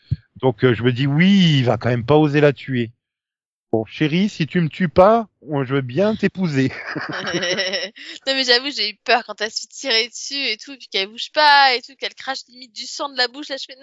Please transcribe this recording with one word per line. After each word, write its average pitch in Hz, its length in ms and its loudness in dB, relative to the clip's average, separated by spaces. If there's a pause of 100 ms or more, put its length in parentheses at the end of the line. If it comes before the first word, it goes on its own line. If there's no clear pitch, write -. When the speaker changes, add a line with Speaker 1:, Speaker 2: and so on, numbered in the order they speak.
(400)
Speaker 1:
Donc, 127 240 0
euh, 127 80 6
je 117 120 -2
me 123 80 4
dis, 131 160 0
oui, 170 500 4
il 127 60 2
va 117 120 2
quand 117 120 -2
même 120 180 -2
pas 147 100 4
oser 151 240 4
la 147 120 6
tuer. 120 400 -4 (800)
Bon, 110 140 0
chérie, 160 420 0
si 165 180 -4
tu 180 140 -2
me 160 80 0
tues 185 200 -4
pas, 214 380 6 (160)
on, 139 220 -4
je 127 100 -4
veux 139 60 2
bien 156 340 0
t'épouser. 165 560 0 (140)
<laughs> - 100 -10
Speaker 2:
<laughs> 185 1300 -8
Non, 269 80 0
mais 269 100 -2
j'avoue, 247 260 2
j'ai 214 200 -6
eu 202 140 -14
peur 233 220 2
quand 208 140 -12
elle 214 100 -6
se - 120 -10
fait - 40 -18
tirer 233 420 -2
dessus - 260 -14 (180)
et 220 40 -8
tout, 277 220 -18
puis - 100 -20
qu'elle 196 200 -4
bouge 233 260 -14
pas 285 400 6
et 254 80 -4
tout, 277 160 -20
qu'elle 208 160 -8
crache - 340 -10
limite 247 240 -20
du 226 140 -16
sang 294 220 -10
de 269 80 -16
la 247 100 2
bouche. 269 220 -10
Là, 277 100 -10
je - 60 -12
fais, 269 180 -20